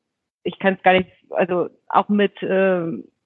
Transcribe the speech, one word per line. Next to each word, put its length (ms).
ich 160
kann's 220
gar 120
nicht, 180
also 400
auch 220
mit, 320
ähm, 640